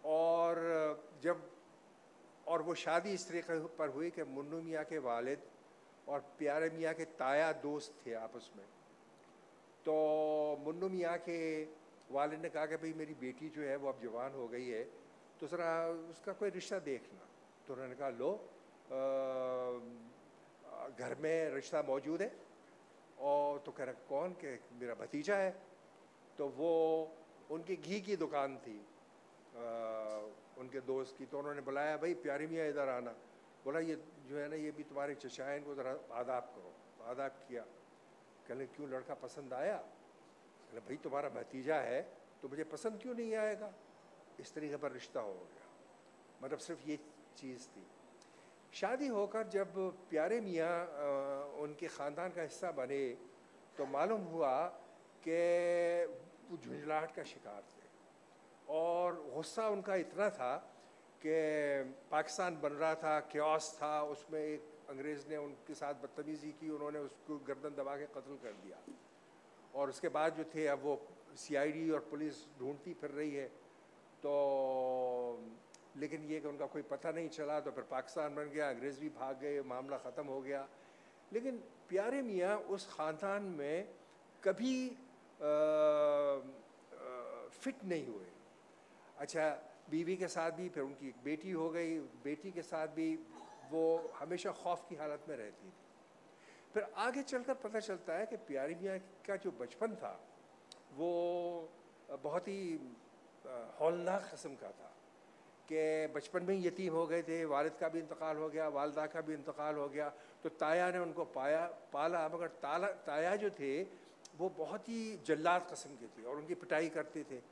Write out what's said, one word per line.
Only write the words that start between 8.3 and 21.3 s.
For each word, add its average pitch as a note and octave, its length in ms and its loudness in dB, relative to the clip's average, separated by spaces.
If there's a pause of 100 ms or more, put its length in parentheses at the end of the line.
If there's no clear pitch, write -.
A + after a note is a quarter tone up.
में। G2 80 -14 (1200)
तो D3+ 720 4
मुन्नू D#3+ 320 -2
मियाँ F3 300 2
के D#3+ 500 -2 (420)
वालिद D3+ 300 2
ने E3 80 -4
कहा D#3 180 0
कि, D#3 100 -2
"भाई, D#3+ 160 -4
मेरी D#3 220 -6
बेटी B2+ 340 -6
जो D3+ 140 -6
है, C#3 140 0
वो C#3 120 -2
अब C3 140 -4
जवान A#2+ 300 -4
हो B2+ 160 -6
गई B2 200 -4
है, A#2 220 -2 (500)
तो D#3 60 -4
ज़रा E3 400 0
उसका E3 460 -6
कोई G3+ 180 0
रिश्ता F#3 280 -4
देखना।" C3 420 -4 (460)
तो C#3 80 -8
उन्होंने B2+ 200 -8
कहा, C#3 140 -2
"लो, B2+ 240 2
अ, G#3+ 140 -4 (2500)
घर B2 160 -4
में D#3 360 2